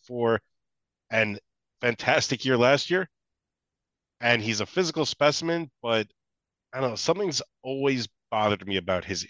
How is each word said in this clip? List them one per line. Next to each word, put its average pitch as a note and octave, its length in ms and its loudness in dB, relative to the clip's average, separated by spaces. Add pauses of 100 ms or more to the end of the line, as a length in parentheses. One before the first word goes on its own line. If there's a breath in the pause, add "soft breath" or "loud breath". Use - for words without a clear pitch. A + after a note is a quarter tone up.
four, A#2 340 2 (680)
and A2 280 -2 (420)
fantastic B2 640 0
year C3 120 2
last B2+ 340 4
year. F#3 180 0 (1120)
And A#2+ 220 2
he's G#2+ 180 -2
a G2+ 60 -4
physical E3 400 -2
specimen, E3 640 0 (100)
but A2+ 280 0 (640)
I B2+ 80 -8
don't C3 100 0
know, A2 60 -8
something's E3+ 440 -2 (220)
always C3+ 460 -2 (220)
bothered G#2+ 360 0
me G2 100 -2
about F2+ 280 -2
his F2+ 260 -8